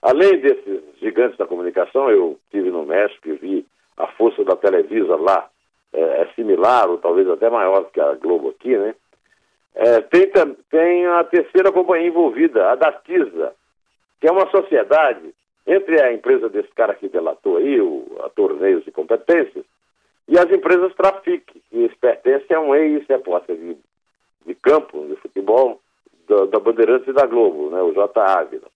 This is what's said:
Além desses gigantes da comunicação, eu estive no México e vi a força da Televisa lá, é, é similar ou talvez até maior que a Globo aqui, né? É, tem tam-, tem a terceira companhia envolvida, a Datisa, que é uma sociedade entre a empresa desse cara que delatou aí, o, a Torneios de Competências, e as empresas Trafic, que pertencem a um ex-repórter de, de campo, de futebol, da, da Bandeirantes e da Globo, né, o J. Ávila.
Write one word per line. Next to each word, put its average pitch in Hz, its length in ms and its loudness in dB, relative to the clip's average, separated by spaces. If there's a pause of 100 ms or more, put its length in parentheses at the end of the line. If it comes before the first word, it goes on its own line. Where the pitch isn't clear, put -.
Além 175 380 4
desses 110 420 0 (180)
gigantes 110 380 -2
da 95 80 -4
comunicação, 90 640 -2
eu 92 340 2
estive 92 260 -4
no 85 140 -6
México 90 440 -4
e 78 40 -6
vi 87 340 -6 (300)
a - 120 -6
força - 360 -2
da 92 120 0
Televisa 95 600 0
lá, 95 320 0 (440)
é, - 80 -4
é 80 340 -2
similar 107 560 2
ou 87 80 -4
talvez 90 300 0
até 90 200 0
maior 98 420 0
que 92 100 -6
a 73 140 0
Globo 71 360 -4
aqui, 120 260 -4
né? 104 180 -4 (800)
É, 117 260 2
tem 185 300 2
tam-, 156 260 0 (140)
tem 175 360 0
a 170 180 0
terceira 180 480 0
companhia 175 360 0
envolvida, 139 600 2
a 123 40 2
Datisa, 139 800 -4 (680)
que 156 80 2
é 165 40 2
uma 190 180 0
sociedade 151 840 0 (320)
entre 165 360 2
a 123 100 2
empresa 113 360 0
desse 98 200 -6
cara 107 260 -2
que 98 140 -10
delatou 87 500 -4
aí, 127 220 0
o, 73 260 -4 (180)
a - 40 -10
Torneios 92 560 -2
de - 60 -18
Competências, - 760 -2 (640)
e 160 100 4
as 180 120 4
empresas 185 440 0
Trafic, 185 500 -2 (260)
que 117 180 -2 (120)
pertencem 135 560 0
a 160 40 0
um 143 140 0
ex-repórter 135 840 -2
de, 85 200 -14 (720)
de - 80 -12
campo, 131 520 -2
de 73 100 -12
futebol, 117 640 -2 (480)
da, 101 180 2
da 104 140 0
Bandeirantes 117 480 0
e 135 40 -6
da 135 140 6
Globo, 95 440 -2
né, 90 120 -4
o 85 100 0
J. 101 300 -2
Ávila. 85 540 -2